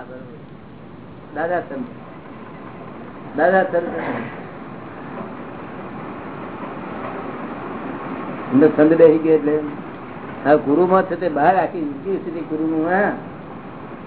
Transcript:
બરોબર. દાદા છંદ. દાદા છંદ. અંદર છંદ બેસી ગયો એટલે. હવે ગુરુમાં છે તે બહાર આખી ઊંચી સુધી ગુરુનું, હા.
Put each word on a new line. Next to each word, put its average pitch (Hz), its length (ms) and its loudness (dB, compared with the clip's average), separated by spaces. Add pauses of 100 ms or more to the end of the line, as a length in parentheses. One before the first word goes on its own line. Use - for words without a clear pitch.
બરોબર. - 1300 -16
દાદા 170 260 0
છંદ. 135 240 -6 (1500)
દાદા 180 280 6
છંદ. 170 240 0 (4000)
અંદર 143 160 8 (100)
છંદ 156 160 8
બેસી 165 240 10
ગયો 160 160 4
એટલે. 151 240 2 (840)
હવે 143 120 8
ગુરુમાં 170 460 6
છે 170 180 -2
તે 180 80 0
બહાર 156 280 6
આખી 175 240 2
ઊંચી 151 360 -2
સુધી 165 240 -6
ગુરુનું, 160 500 0
હા. 185 220 4 (960)